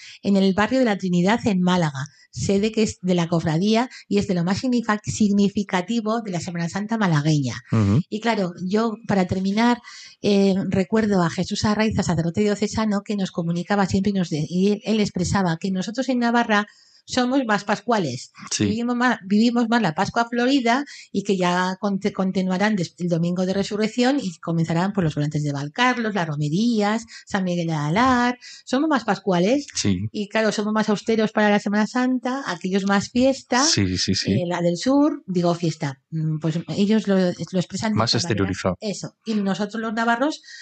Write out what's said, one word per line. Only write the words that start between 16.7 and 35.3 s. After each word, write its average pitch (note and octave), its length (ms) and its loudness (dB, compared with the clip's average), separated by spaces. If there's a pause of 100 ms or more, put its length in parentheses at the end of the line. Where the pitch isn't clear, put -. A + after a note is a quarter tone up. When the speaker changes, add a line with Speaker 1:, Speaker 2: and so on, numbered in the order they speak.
Speaker 1:
somos B3+ 380 0
más G#3 200 0
pascuales. G3+ 680 -2 (220)
Speaker 2:
Sí. - 140 2
Speaker 1:
Vivimos A#3 280 0
más, A#3+ 320 0
vivimos A#3 420 2
más A#3 140 2
la D#3+ 120 0
Pascua A#3 340 0
Florida B3 560 2 (260)
y G3 140 -4
que G3+ 120 0
ya F3+ 440 0
conte-, G3 320 -2
continuarán F#3+ 640 0
des-, E3+ 220 -4
el F3 100 -4
Domingo F3 380 0
de F#3 80 -2
Resurrección A3 680 0
y F#3+ 180 -6
comenzarán, E3+ 540 0
pues, F#3+ 120 0
los D#3 120 0
volantes D3 260 -2
de D3 80 -2
Valcarlos, G#3+ 640 -2
las F3 140 -2
romerías, G3+ 800 0 (200)
San G3 160 -2
Miguel F3 240 -2
de E3 60 -2
Alar. A#3+ 680 2 (260)
Somos C#4+ 240 0
más C#4+ 160 0
pascuales. G3+ 720 2
Speaker 2:
Sí. G2+ 280 0 (100)
Speaker 1:
Y G#3 160 -6
claro, A3 240 0
somos G#3+ 200 -2
más G#3+ 160 2
austeros G#3+ 440 0
para G#3+ 180 4
la G#3 80 4
Semana G#3 300 0
Santa, B3+ 580 -2
aquellos F#3+ 380 -2
más G3+ 260 2
fiesta. C4 540 2
Speaker 2:
Sí, E3 340 2
sí, F#2+ 160 0
sí. - 180 0
Speaker 1:
Eh, G#2+ 140 2
la F3 140 -4
del F3 160 2
sur, C#4+ 500 2
digo F3 280 2